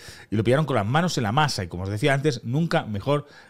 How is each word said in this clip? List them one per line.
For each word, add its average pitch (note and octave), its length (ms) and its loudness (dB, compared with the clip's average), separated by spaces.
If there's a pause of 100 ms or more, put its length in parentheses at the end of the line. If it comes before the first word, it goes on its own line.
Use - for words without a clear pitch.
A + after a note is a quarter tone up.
(320)
y - 20 0
lo G#2+ 80 2
pillaron C3 240 2
con C3+ 80 -2
las G#2+ 100 2
manos D3+ 320 0
en C#3 60 0
la G2+ 80 0
masa. C3+ 320 2
Y F2+ 60 -6
como F2+ 160 -6
os F#2+ 60 -4
decía G#2+ 220 0
antes, C#3 300 0
nunca D#3 440 -2
mejor A#2+ 420 -2 (220)